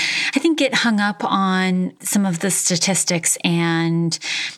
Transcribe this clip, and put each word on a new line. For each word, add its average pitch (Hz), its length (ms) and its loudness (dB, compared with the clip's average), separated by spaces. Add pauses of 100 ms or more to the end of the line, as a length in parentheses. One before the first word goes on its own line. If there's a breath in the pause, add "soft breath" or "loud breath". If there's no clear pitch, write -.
(360 loud breath)
I 277 40 2
think 320 180 2
get 262 160 0
hung 220 260 2
up 208 240 -2
on 185 760 0
some 202 260 0
of 170 140 -2
the 196 100 0
statistics, 175 920 0
and 165 760 0 (400 loud breath)